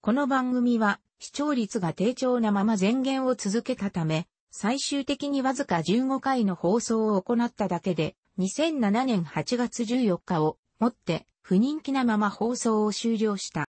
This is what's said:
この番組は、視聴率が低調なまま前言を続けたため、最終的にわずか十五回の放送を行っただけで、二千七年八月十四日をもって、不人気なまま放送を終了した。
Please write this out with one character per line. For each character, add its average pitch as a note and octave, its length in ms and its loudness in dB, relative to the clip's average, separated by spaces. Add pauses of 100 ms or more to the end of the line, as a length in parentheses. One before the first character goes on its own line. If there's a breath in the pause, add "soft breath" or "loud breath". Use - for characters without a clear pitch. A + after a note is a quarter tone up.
こ G#3 120 0
の C#4 140 2
番 B3+ 260 0
組 A#3+ 260 2
は、 G#3 200 2 (200)
視 - 120 -18
聴 D4 220 -2
率 A3+ 260 -2
が E3+ 140 -2
低 A3 200 0
調 B3 260 0
な A3 120 2
ま G3+ 120 2
ま A3 160 2
前 A3+ 220 2
言 C4 240 0
を B3+ 100 2
続 G#3+ 280 -2
け B3+ 120 -2
た G3+ 140 -4
た E3+ 160 -2
め、 D#3 220 -2 (240)
最 B3 280 -2
終 C#4 260 -2
的 C#4+ 240 -4
に C#4 120 0
わ C4 120 0
ず C4+ 120 -2
か E3+ 160 0
十 G#3+ 240 2
五 C4 140 -2
回 C4 260 0
の F#3 100 0
放 F#3+ 240 2
送 A3 360 0
を F#3 60 2
行 - 120 -2
っ A#3+ 180 0
た G3+ 160 -2
だ F3 120 -2
け F3+ 160 -2
で、 D#3 200 -2 (220)
二 F#3+ 120 0
千 D#4 300 -2
七 A3 240 2
年 A3 200 0
八 D#3+ 340 -4
月 A#3+ 260 -2
十 B3 180 0
四 F#3 180 2
日 E3+ 220 -2
を D#3 160 0 (220)
も A3+ 80 2
っ - 80 -2
て、 - 320 -6 (140)
不 F#3 160 2
人 C#4+ 240 2
気 C#4 100 -6
な C4+ 120 0
ま A3 140 2
ま G#3 120 2
放 A#3 260 -2
送 A3 300 0
を G#3+ 80 0
終 A3+ 240 -2
了 G#3 200 0
し - 120 -10
た。 D3+ 160 -4 (100)